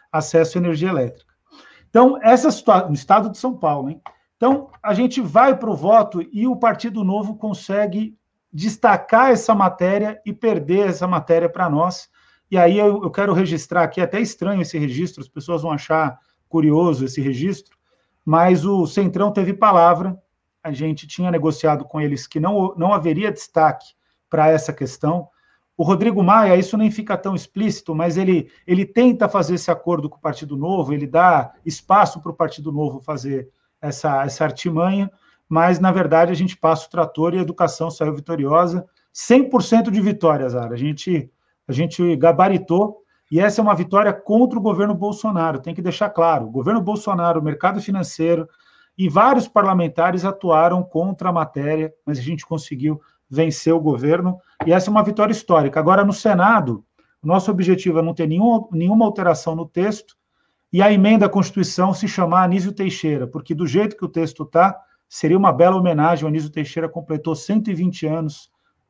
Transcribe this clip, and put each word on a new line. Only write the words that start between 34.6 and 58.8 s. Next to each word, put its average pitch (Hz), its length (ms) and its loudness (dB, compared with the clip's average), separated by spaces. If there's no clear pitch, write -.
mas, 165 320 2
na 185 140 2
verdade, 170 400 2
a - 20 -2
gente 180 220 -4
passa 160 300 0
o - 40 -20
trator 165 440 -2
e 190 40 -2
a 185 40 0
educação 165 480 -2
saiu 156 240 -4
vitoriosa. 165 720 -2
Cem 262 380 2
por 233 120 2
cento 226 280 2
de 202 100 0
vitória, 165 480 0
Zara. 120 240 -6
A 123 40 -8
gente, 147 540 -4
a 139 40 -4
gente 170 440 0
gabaritou, 180 840 2
e 151 80 2
essa 208 220 2
é - 20 2
uma 208 120 4
vitória 190 380 0
contra 233 460 0
o 196 40 -6
governo 202 320 0
Bolsonaro, 180 640 -4
tem 165 140 -12
que 175 80 -10
deixar 185 260 -4
claro. 165 380 0
O 107 40 -14
governo 135 300 -2
Bolsonaro, 175 600 -2
o 151 40 -4
mercado 175 360 -2
financeiro 170 680 -2
e 185 120 0
vários 233 380 2
parlamentares 180 800 0
atuaram 180 580 2
contra 180 460 -6
a 180 40 -2
matéria, 156 600 -4
mas 143 120 -4
a 123 40 -8
gente 160 240 -8
conseguiu 151 540 -6
vencer 160 460 0
o 165 60 2
governo, 156 580 0
e 160 80 2
essa 185 160 2
é 208 40 -2
uma 214 100 4
vitória 208 300 0
histórica. 156 480 0
Agora, 190 240 4
no 202 80 2
Senado, 185 720 2
o 151 40 -6
nosso 180 240 0
objetivo 180 480 0
é 165 40 2
não 165 120 -2
ter 160 140 -2
nenhum, 220 420 0
nenhuma 185 340 2